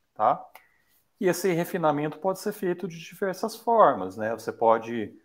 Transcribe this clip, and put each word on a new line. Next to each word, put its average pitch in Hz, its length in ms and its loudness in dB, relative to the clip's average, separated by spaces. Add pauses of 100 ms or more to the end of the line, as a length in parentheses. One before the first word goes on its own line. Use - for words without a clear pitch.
(140)
tá? 117 320 0 (760)
E 196 80 0
esse 180 260 0
refinamento 160 640 -2
pode 190 220 -4
ser 208 120 -6
feito 185 360 -4
de 170 100 -12
diversas 202 580 -6
formas, 131 600 4
né? 110 160 -2
Você 110 180 -6
pode 113 720 0